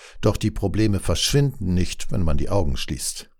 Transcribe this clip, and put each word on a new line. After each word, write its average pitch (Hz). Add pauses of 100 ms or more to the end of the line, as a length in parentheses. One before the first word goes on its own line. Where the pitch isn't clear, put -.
(220)
Doch 107
die 107
Probleme 101
verschwinden 135
nicht, -
wenn -
man 80
die -
Augen 73
schließt. - (100)